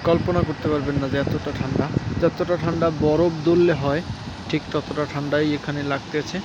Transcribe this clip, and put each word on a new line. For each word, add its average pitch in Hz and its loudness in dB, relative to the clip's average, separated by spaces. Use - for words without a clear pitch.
কল্পনা 170 2
করতে 156 -2
পারবেন 143 0
না 135 -2
যে 135 0
এতটা 143 -2
ঠান্ডা। 135 0
যতটা 170 2
ঠান্ডা 165 2
বরফ 156 4
দললে 175 6
হয় 143 0
ঠিক 151 -2
ততটা 147 -2
ঠান্ডাই 147 0
এখানে 143 -4
লাগতেছে। 143 -4